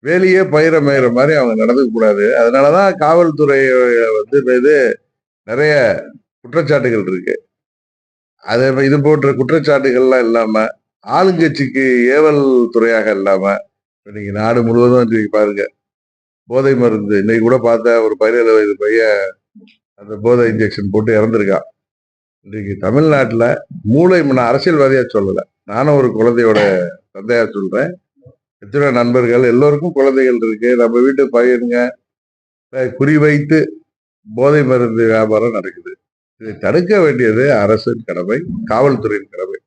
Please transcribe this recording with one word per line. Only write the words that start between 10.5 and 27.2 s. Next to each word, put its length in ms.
ஆளுங்கட்சிக்கு 760
ஏவல் 640
துறையாக 400
இல்லாம, 340
இப்ப 280
நீங்க 100
நாடு 320
முழுவதும் 480
இன்னைக்கு 200
பாருங்க, 340
போதை 300
மருந்து. 420
இன்னைக்கு 240
கூட 140
பார்த்தா 480
ஒரு 120
பதினேழு 380
வயது 240
பையன் 560
அந்த 220
போதை 340
இன்ஜெக்ஷன் 400
போட்டு 240
இறந்திருக்கான். 520
இன்னைக்கு 360
தமிழ்நாட்டுல 680
மூளை, 400
நான் 320
அரசியல்வாதியா 580
சொல்லல, 280
நானும் 340
ஒரு 120
குழந்தையோட 520
தந்தையா 380